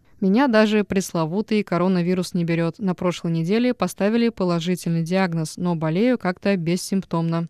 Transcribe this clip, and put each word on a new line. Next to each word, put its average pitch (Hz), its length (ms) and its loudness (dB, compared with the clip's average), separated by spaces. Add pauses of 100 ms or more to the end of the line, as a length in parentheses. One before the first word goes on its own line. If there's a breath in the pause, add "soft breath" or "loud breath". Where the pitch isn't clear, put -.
(200 soft breath)
Меня 208 280 4
даже 214 360 4
пресловутый 190 800 -2
коронавирус 180 720 0
не 175 100 0
берёт. 165 360 -2
На 185 160 -2
прошлой 175 360 -2
неделе 208 440 0
поставили 220 540 0
положительный 170 760 -2
диагноз, 165 540 -2
но 175 180 -2
болею 175 420 0
как-то 190 400 -2
бессимптомно, 165 920 -2